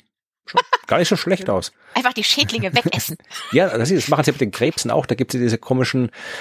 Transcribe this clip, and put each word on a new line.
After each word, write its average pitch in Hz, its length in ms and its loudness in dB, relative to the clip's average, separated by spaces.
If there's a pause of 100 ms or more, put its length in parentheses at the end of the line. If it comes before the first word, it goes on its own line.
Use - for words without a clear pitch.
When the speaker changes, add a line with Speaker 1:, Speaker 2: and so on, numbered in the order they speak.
(480)
Speaker 1:
Schon - 120 0 (260)
gar - 120 2
nicht 175 100 2
so 190 80 2
schlecht 185 340 -2
Speaker 2:
<laughs> - 0 -
Speaker 1:
aus. 95 220 -2 (220)
Speaker 2:
Einfach 247 180 2
die 214 120 -4
Schädlinge 202 500 0
wegessen. 175 480 -2
Speaker 1:
<laughs> - 300 -14
Ja, 160 240 4
das 120 140 0
ist, 180 140 2
das - 40 -6
machen 147 160 2
sie 151 80 2
mit - 80 -2
den 110 120 0
Krebsen - 400 -2
auch. - 140 2
Da 120 100 0
gibt's 120 180 -2
ja 127 60 0
diese 117 180 2
komischen 127 520 0 (300)